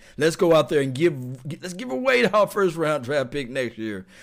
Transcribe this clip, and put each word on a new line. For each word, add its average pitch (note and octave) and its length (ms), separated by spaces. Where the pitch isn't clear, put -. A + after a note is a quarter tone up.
Let's D#3+ 180
go E3+ 180
out D3+ 140
there D3 140
and C3+ 120
give, D#3+ 200
let's F3+ 100
give B3 180
away B3+ 360
our G3+ 200
first F#3 300
round D3+ 280
draft C3 260
pick C#3 180
next B2 300
year. G#2 260